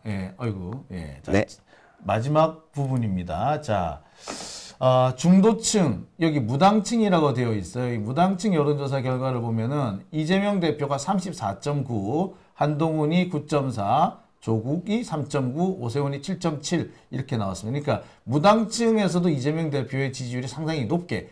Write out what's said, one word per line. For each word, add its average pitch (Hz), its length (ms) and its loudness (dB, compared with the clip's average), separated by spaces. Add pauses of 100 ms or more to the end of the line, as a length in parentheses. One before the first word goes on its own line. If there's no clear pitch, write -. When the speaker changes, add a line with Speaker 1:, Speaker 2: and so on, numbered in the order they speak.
Speaker 1:
예, 98 300 -6
아이고, 107 540 -6
예, 76 320 -12
자, - 100 -10
Speaker 2:
네. 101 140 2 (520)
Speaker 1:
마지막 151 760 0
부분입니다. 117 880 -2
자, 90 420 -2 (800)
아, 127 360 4
중도층, 190 920 4 (140)
여기 156 200 2
무당층이라고 180 960 4
되어 117 200 2
있어요. 120 400 -4
이 113 40 -2
무당층 180 560 0
여론조사 143 480 0
결과를 127 380 -2
보면은 113 680 -2
이재명 190 480 0
대표가 147 400 0
삼십사점구, 143 1400 -2 (200)
한동훈이 156 720 0
구 151 180 -4
점 135 240 0
사, 117 480 0 (220)
조국이 156 640 -2
삼 151 240 -4
점 127 240 -2
구, 185 280 0
오세훈이 139 420 -2
칠 190 180 -6
점 156 200 -2
칠 160 320 -2 (180)
이렇게 127 260 -4
나왔습니다. 107 480 -4
그러니까 113 240 -2 (160)
무당층에서도 202 1040 2
이재명 151 420 0
대표의 135 420 -2
지지율이 123 360 -6
상당히 151 380 -4
높게, 107 460 -4